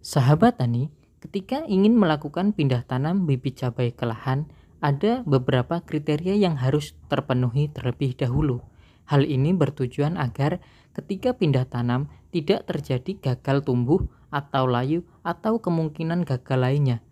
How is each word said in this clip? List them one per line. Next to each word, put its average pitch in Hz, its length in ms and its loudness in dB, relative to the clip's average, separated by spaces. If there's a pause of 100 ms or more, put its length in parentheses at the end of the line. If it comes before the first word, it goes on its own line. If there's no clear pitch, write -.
Sahabat 151 560 4
tani, 120 320 -2 (320)
ketika 226 480 -8
ingin 202 240 4
melakukan 170 640 2
pindah 127 320 0
tanam 156 400 0
bibit 127 320 -2
cabai 123 320 -2
ke - 80 -10
lahan, 131 480 -2 (320)
ada 202 480 0
beberapa 127 480 0
kriteria 160 640 -2
yang 170 160 2
harus 135 480 -2
terpenuhi 131 640 0
terlebih 127 480 -4
dahulu. 131 480 -2 (400)
Hal 143 240 4
ini 143 240 2
bertujuan 147 640 -2
agar 143 400 -2 (400)
ketika 247 400 -4
pindah 131 320 2
tanam 123 400 -2 (240)
tidak 165 320 0
terjadi 147 480 -4
gagal 139 480 -2
tumbuh 135 400 2 (320)
atau 139 320 -2
layu 131 400 0 (160)
atau 220 400 -4
kemungkinan 165 640 -2
gagal 131 320 -2
lainnya 127 400 2 (140)